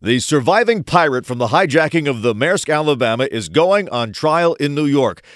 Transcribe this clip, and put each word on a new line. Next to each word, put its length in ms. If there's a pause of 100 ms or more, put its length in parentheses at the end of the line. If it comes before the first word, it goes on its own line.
The 180
surviving 640
pirate 400
from 140
the 80
hijacking 600
of 140
the 140
Maersk, 360
Alabama, 600
is 160
going 400
on 240
trial 440
in 180
New 100
York. 380 (140)